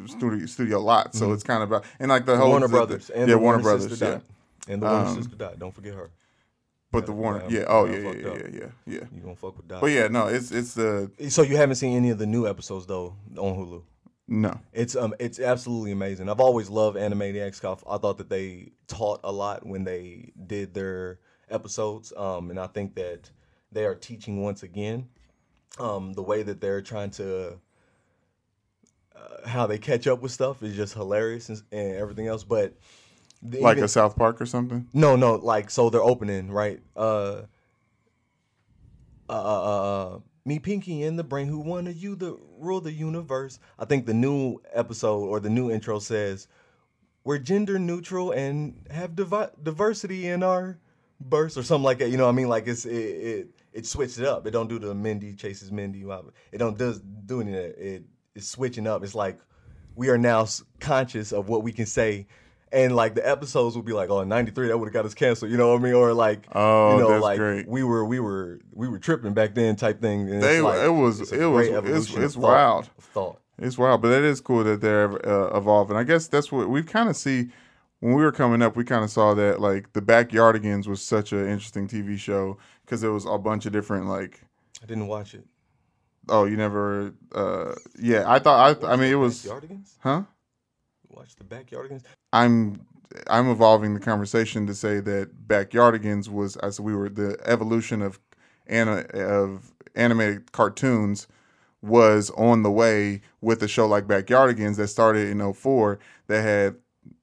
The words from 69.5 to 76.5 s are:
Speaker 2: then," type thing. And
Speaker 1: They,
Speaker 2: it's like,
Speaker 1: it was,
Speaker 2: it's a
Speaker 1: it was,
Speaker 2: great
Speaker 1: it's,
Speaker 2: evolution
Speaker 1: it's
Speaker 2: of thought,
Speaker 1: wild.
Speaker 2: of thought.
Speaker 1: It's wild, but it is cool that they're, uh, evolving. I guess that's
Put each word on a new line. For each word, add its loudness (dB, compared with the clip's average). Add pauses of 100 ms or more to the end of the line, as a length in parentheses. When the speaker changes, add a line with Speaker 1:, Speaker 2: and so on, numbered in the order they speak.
Speaker 2:
then," 4
type -2
thing. -2
And -4
Speaker 1:
They, 4
Speaker 2:
it's 2
like, 2
Speaker 1:
it 2
was, 2
Speaker 2:
it's -10
a 0
Speaker 1:
it 2
was, 4
Speaker 2:
great 0
Speaker 1:
it's, -2
Speaker 2:
evolution -2
Speaker 1:
it's -2
Speaker 2:
of -6
thought, 4
Speaker 1:
wild. 4
Speaker 2:
of -20
thought. -8 (180)
Speaker 1:
It's -6
wild, 4
but 6
it 6
is 2
cool 2
that 2
they're, 4 (180)
uh, 2
evolving. 4
I 0
guess 2
that's 0